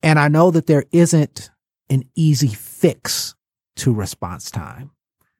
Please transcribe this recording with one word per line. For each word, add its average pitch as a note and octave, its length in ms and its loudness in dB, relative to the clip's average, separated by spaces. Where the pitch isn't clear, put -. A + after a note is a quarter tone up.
And D#3 160 2
I D3 100 2
know D#3+ 240 4
that D#3+ 140 0
there D3 260 2
isn't E3 580 0
an C3 140 0
easy D3 340 2
fix - 840 -4
to - 160 -2
response F#2 580 -8
time, B2 420 -14